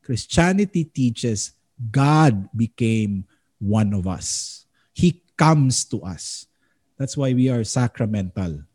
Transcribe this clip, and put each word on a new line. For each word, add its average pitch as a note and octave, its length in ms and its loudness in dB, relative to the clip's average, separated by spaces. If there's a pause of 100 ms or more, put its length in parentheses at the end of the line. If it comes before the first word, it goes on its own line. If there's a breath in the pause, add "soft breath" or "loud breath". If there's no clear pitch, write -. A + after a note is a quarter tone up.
Christianity F3 800 0
teaches A#2+ 680 -2 (260)
God C3+ 720 2
became A2 800 -2 (320)
one G#2 320 2
of F#2 160 -2
us. - 560 -10 (260)
He - 300 0 (160)
comes D3+ 560 4
to G2 80 -8
us. - 480 -14 (480)
That's C3+ 180 -6
why C3+ 180 0
we B2+ 140 4
are A#2+ 160 0
sacramental. G2+ 960 -4 (120)